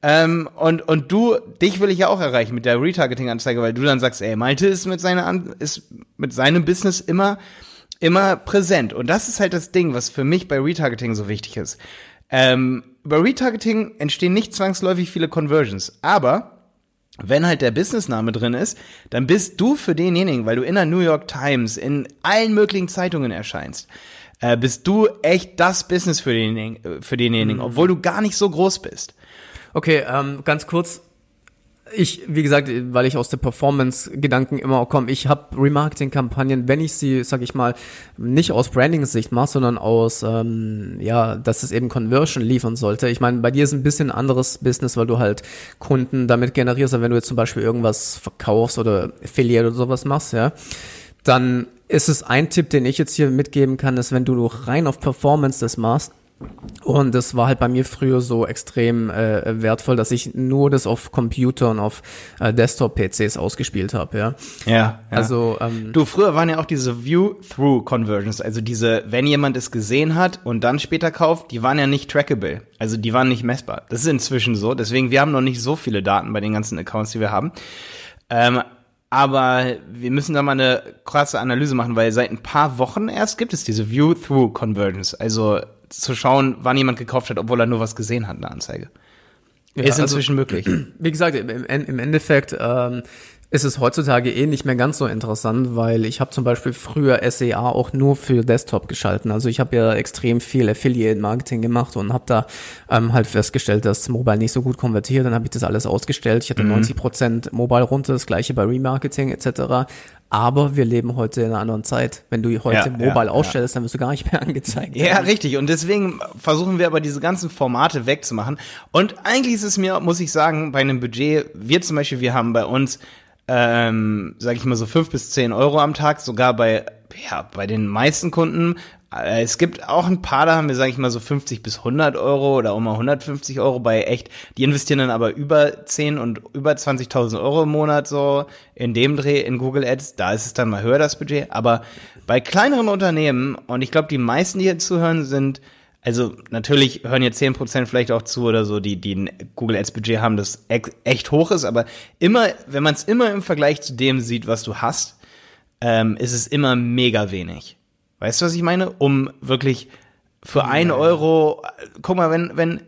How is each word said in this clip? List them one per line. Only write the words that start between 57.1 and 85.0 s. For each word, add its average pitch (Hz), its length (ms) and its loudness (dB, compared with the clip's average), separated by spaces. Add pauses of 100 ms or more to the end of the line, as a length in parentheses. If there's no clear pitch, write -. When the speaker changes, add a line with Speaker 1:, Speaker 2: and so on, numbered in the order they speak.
Speaker 2:
das 123 180 0
war 120 140 4
halt 135 100 2
bei 123 80 2
mir 127 180 2
früher 131 360 0
so 120 260 0
extrem, 117 640 -2
äh, 110 500 -2
wertvoll, 113 360 0
dass 113 160 0
ich - 240 -4
nur 135 340 2
das 139 160 2
auf - 240 -4
Computer 123 580 0
und 110 120 0
auf, 107 200 -4 (380)
äh, 113 160 0
Desktop-P 117 540 2
Cs - 280 -2
ausgespielt 98 560 -4
hab, - 220 -4
ja. 110 220 -2 (280)
Speaker 1:
Ja, 110 100 2
ja. 110 260 4 (100)
Speaker 2:
Also, 117 500 0
ähm, 113 320 -6
Speaker 1:
Du, 156 120 6
früher 185 320 4
waren 165 120 4
ja 160 120 0
auch 156 40 -4
diese 127 400 -2
View-Through-Conversions, 127 1400 0
also 113 200 -4
diese, 117 480 0
wenn 123 180 0
jemand 143 300 2
es 123 160 -6
gesehen 127 420 0
hat 180 300 0
und 117 180 -2
dann 123 160 2
später 160 320 -2
kauft, 160 400 0
die 117 140 -6
waren 135 120 2
ja 139 120 2
nicht 139 200 -2
trackable, 107 540 -2 (160)
also 110 180 -4
die 110 160 -4
waren 127 160 4
nicht 120 140 0
messbar. 123 460 -6
Das 113 140 -4
ist 147 40 0
inzwischen 127 480 0
so, 107 200 0
deswegen, 123 360 0
wir 135 100 4
haben 151 120 2
noch 135 80 2
nicht 127 200 0
so 127 140 -2
viele 107 300 -4
Daten 98 280 0
bei 107 80 -2
den 107 120 -2
ganzen 104 260 -4
Accounts, 107 320 -6
die - 80 -8
wir 107 140 -2
haben. 143 180 -2 (800)
Ähm, 123 320 2 (480)
aber 131 540 2 (260)
wir 120 220 -6
müssen 143 220 -2
da 143 80 2
mal 143 100 0
eine 131 300 2 (220)
krasse 143 360 0
Analyse 131 340 0
machen, 120 220 0
weil 113 160 4
seit 120 180 2
ein 113 80 -8
paar 147 400 0
Wochen 202 300 -2
erst - 300 -2
gibt 233 160 -4
es 151 100 -6
diese 110 260 -2
View-Through-Conversions, 113 1200 2